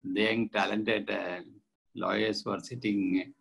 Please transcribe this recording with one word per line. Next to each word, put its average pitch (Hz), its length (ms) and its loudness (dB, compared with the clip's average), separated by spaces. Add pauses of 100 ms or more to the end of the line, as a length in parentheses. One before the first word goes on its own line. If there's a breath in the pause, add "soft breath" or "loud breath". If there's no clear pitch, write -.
the 95 180 0
young 110 280 2
talented, 104 600 0
uh, 90 320 -4 (540)
lawyers 104 460 0
who 110 100 -4
are 101 80 -2
sitting 95 800 0